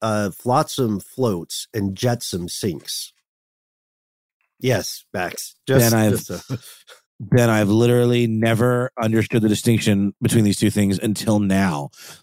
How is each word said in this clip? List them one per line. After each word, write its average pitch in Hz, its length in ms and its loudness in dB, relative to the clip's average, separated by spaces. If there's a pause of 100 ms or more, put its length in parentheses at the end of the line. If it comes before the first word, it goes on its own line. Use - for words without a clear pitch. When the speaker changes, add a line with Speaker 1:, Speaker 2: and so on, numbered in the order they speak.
Speaker 1:
Uh, 107 300 -2
flotsam 123 720 -2
floats - 720 -4
and 98 200 -2
jetsam 98 540 -4
sinks. - 640 -8 (1500)
Yes, 113 520 -2
Max. - 420 -8 (120)
Just, 123 240 4
Speaker 2:
Ben, 113 100 4
I've 107 120 4
Speaker 1:
just - 180 -6 (200)
a 127 140 -6
<laughs> - 40 -20 (520)
Speaker 2:
Ben, 120 300 4
I've 107 180 2
literally 120 600 2
never 117 640 0 (100)
understood 110 400 0
the 107 60 4
distinction 104 760 2
between 120 220 2
these 101 140 2
two 107 120 2
things 98 300 0
until 107 400 0
now. 95 500 0 (320)